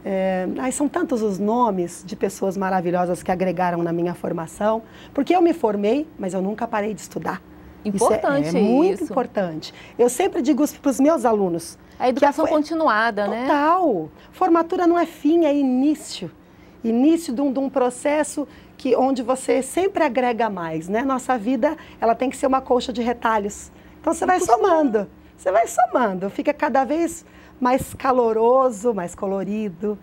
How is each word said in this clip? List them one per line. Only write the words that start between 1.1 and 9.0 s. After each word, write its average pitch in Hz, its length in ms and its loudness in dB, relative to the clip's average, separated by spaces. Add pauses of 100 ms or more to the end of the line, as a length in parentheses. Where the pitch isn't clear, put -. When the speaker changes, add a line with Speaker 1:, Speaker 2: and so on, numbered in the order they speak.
Speaker 1:
os 202 160 -2
nomes 202 680 0
de 190 100 -10
pessoas 190 420 -4
maravilhosas 180 640 -2
que - 100 -4
agregaram 175 520 -2
na 170 100 -2
minha 170 220 -2
formação, 208 640 -4 (320)
porque 285 220 0
eu 370 60 4
me 339 120 4
formei, 226 540 0 (100)
mas 190 160 -6
eu 185 80 -2
nunca 214 260 -4
parei 214 260 -4
de 180 80 -12
estudar. - 400 -8 (420)
Isso 202 280 0
é, - 60 2
Speaker 2:
Importante 170 400 0
Speaker 1:
é - 40 4
muito 285 420 4